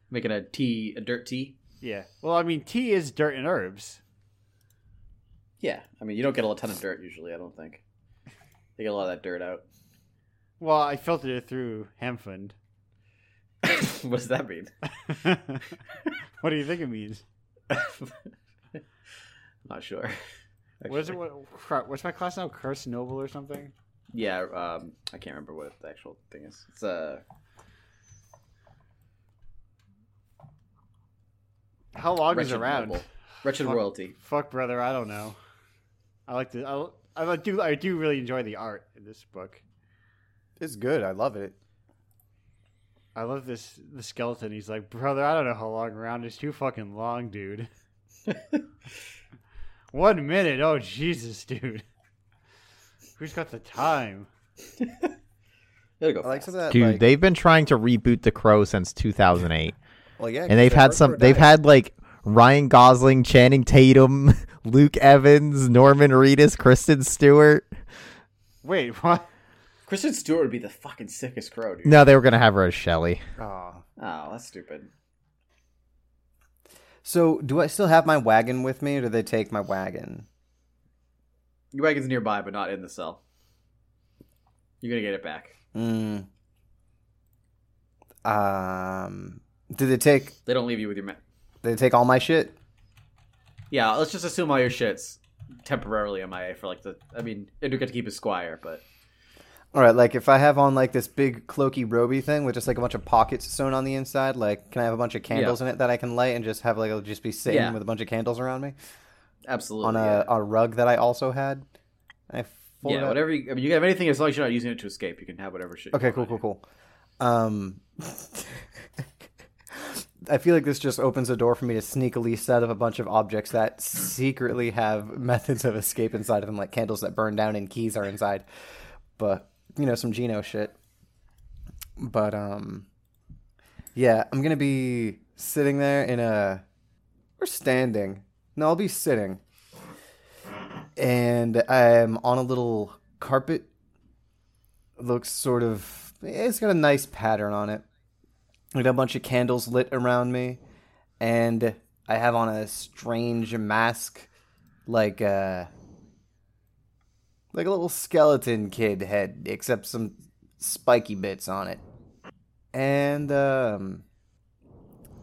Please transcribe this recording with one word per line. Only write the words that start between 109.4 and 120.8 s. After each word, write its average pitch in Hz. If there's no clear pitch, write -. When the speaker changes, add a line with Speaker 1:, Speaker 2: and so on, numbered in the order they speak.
Speaker 1:
Absolutely, 110
Speaker 3:
On 113
a, 110
Speaker 1:
yeah. 104
Speaker 3:
a 113
rug 113
that 120
I 120
also 123
had? 135
I 120
fold 139
Speaker 1:
Yeah, -
Speaker 3:
it 135
up. -
Speaker 1:
whatever 151
you, 135
I -
mean, 127
you 151
have 160
anything, 185
as 135
long 151
as 131
you're 147
not 120
using 120
it 120
to 104
escape, 90
you -
can 87
have 98
whatever 90
shit -
you 143
Speaker 3:
Okay, 127
Speaker 1:
want. -
Speaker 3:
cool, 123
cool, 113
cool. 104
Um, 107
<laughs> -
I 139
feel 170
like 151
this 143
just 131